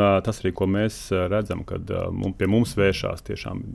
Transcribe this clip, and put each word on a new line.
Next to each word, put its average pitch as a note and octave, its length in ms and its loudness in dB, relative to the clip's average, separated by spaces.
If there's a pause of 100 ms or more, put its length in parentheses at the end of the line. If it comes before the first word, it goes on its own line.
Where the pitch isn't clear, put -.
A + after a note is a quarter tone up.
ā, G2 220 6
tas - 180 -4
arī, F#2 140 -2
ko F#2+ 100 0
mēs, G#2 320 0 (140)
ā, F2+ 180 2
redzam, F#2+ 340 -2
kad, F#2 220 -6
ā, F2+ 260 -4
mum-, F#2+ 220 -2
pie F#2+ 140 0
mums A2 260 4
vēršās F#2+ 480 0
tiešām F#2+ 400 -8 (120)